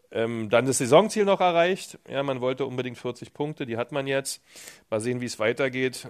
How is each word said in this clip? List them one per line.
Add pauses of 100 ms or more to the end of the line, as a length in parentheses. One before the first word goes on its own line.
(120)
Ähm,
dann
das
Saisonziel
noch
erreicht. (100)
Ja,
man
wollte
unbedingt
vierzig
Punkte,
die
hat
man
jetzt. (480)
Mal
sehen,
wie
es
weitergeht.